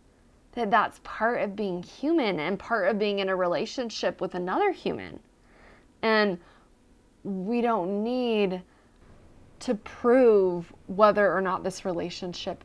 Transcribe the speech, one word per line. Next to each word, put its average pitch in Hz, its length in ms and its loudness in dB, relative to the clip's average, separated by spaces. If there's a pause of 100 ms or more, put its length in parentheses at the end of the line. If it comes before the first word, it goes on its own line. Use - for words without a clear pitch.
(520)
That, 226 180 -4
that's 202 320 2
part 220 400 -2
of 196 140 -4
being 185 260 -4
human 262 560 0
and 165 180 -2
part - 320 0
of 214 120 2
being 202 180 0
in 190 100 -2
a 190 80 0
relationship 185 840 -2
with 180 160 -6
another 214 340 0
human. 131 480 -6 (840)
And 214 360 2 (840)
we 202 360 -4
don't 208 440 -2
need 220 580 0 (960)
to 254 160 -4
prove 208 1000 4 (140)
whether 196 460 4
or 185 80 0
not 180 240 -2
this 185 200 -8
relationship 175 800 -8